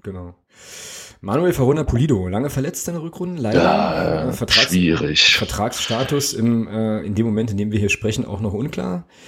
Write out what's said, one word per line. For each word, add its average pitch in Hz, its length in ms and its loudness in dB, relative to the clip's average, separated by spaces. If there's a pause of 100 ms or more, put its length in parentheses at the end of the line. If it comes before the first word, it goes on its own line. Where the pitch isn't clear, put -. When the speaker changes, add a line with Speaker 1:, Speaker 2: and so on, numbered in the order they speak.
Speaker 1:
genau. 90 320 -12 (840)
Manuel 147 300 2
Farona 143 320 4
Pulido, 117 460 2
lange 120 200 -2
verletzt 139 380 -4
in 170 60 -4
der 160 100 -6
Rückrunde, 175 380 -8
leider. 113 200 4
Speaker 2:
Ja, 80 680 2
Speaker 1:
Äh, - 20 -2
Vertrags-, - 380 2
Speaker 2:
schwierig. 82 640 4
Speaker 1:
Vertragsstatus 120 960 -2
im, 117 380 2
äh, 107 320 -2
in 98 120 -6
dem 113 120 2
Moment, 110 260 0
in 98 60 -2
dem 104 160 0
wir 104 60 0
hier 101 100 2
sprechen, 110 360 -2
auch 98 140 -8
noch 101 140 -2
unklar. 175 520 -4 (220)